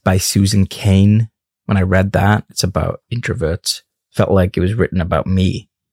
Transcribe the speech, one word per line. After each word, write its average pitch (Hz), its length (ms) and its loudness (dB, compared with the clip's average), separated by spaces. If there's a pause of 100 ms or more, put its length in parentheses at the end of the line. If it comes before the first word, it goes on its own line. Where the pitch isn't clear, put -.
by 95 140 0
Susan 98 480 0
Cain, 104 640 2 (340)
when 101 140 -2
I 92 40 0
read 95 300 0
that, 104 380 0
it's - 120 -6
about - 380 -4 (120)
introverts, 117 720 -6 (300)
felt - 180 0
like 92 260 2
it 90 40 0
was 95 140 0
written 92 260 -2
about 82 260 -2
me. 92 440 -2 (220)